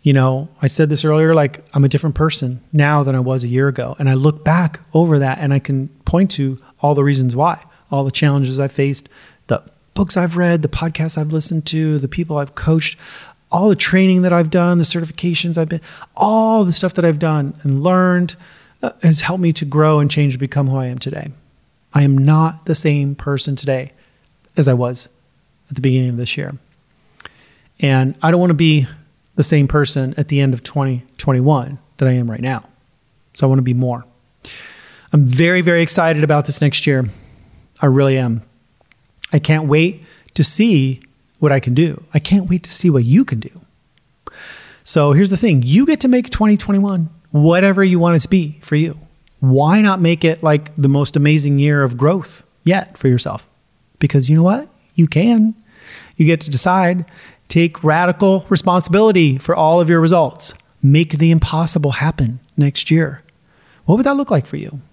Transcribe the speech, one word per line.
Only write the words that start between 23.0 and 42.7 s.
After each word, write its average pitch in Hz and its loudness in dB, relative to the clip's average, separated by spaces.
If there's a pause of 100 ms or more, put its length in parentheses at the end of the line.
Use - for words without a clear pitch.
person 143 -6
today 135 -6 (600)
as 143 2
I 131 2
was 123 -4 (600)
at 135 -12
the 131 -6
beginning 127 0
of 117 -6
this 120 -6
year. 139 -10 (1300)
And 135 0
I 160 0
don't 175 2
wanna 175 2
be 151 2 (480)
the 147 0
same 143 2
person 139 -2
at 151 -2
the 143 -2
end 135 0
of 120 -8
twenty 131 -6 (140)
twenty-one 135 -2 (180)
that 135 0
I 127 2
am 123 -2
right 113 -10
now. 127 -6 (720)
So - -2
I 131 2
wanna 135 2
be 123 -2
more. 123 -4 (1040)
I'm 147 4
very, 170 2
very 170 2
excited 165 0
about 147 2
this - -4
next - 0
year. 131 0 (720)
I 147 2
really 135 2
am. 117 -2 (920)
I 147 4
can't 156 0
wait 160 0 (320)
to 156 0
see 143 0 (380)
what 147 2
I 135 2
can 123 -2
do. 156 0 (100)
I 151 2
can't 185 0
wait 180 -2
to - -10